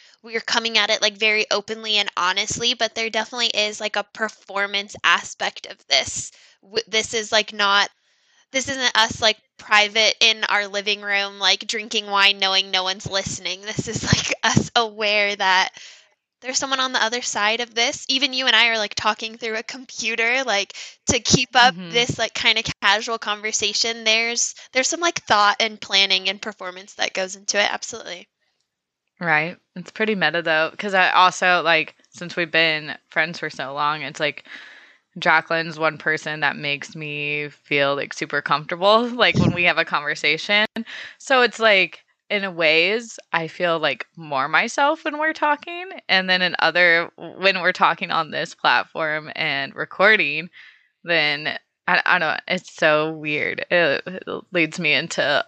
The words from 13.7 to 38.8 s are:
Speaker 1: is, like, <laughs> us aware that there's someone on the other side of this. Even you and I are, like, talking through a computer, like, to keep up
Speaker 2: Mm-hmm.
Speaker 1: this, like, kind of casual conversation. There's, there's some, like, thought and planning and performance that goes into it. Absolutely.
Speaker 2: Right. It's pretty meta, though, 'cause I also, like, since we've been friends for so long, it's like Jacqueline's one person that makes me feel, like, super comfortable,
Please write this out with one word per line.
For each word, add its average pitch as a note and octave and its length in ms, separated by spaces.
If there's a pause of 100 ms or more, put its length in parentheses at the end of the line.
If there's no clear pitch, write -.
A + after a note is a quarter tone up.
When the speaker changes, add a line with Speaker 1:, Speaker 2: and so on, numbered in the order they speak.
Speaker 1:
is, G#3+ 160
like, - 360
<laughs> - 40
us - 320
aware G#3 600
that F#3+ 320 (720)
there's C4 160
someone C4+ 220
on C4 140
the A#3+ 100
other A#3+ 180
side A3 380
of A#3 160
this. A#3+ 320
Even C4 240
you C4 160
and A#3 80
I A#3 140
are, A3+ 80
like, G#3 180
talking A3 420
through A3 200
a A#3 60
computer, A#3 840
like, G3+ 280 (340)
to C4 120
keep B3 340
up B3 220
Speaker 2:
Mm-hmm. F3+ 160
Speaker 1:
this, A#3+ 260
like, A3+ 160
kind A3+ 240
of A3+ 60 (180)
casual A3+ 380
conversation. G#3+ 840
There's, A#3 500 (160)
there's B3+ 160
some, E4 140
like, F4 220
thought G#3 360
and G#3+ 200
planning G3 500
and G3+ 120
performance F#3+ 520
that - 200
goes F#3+ 220
into G3+ 240
it. G#3 120
Absolutely. F#3 580 (880)
Speaker 2:
Right. D3+ 380 (180)
It's F3 160
pretty A3 240
meta, E3+ 260
though, D#3+ 360
'cause G3+ 160
I F#3 180
also, F3+ 500
like, D#3 340 (160)
since F3 260
we've E3 120
been D#3 480 (120)
friends E3 300
for D#3 100
so C#3 240
long, D3 280
it's D#3+ 200
like D3 240 (720)
Jacqueline's E3 600
one D#3 200
person D#3 420
that C#3 160
makes C#3+ 400
me D3 540
feel, C#3+ 480
like, - 160
super D3 280
comfortable, F3+ 680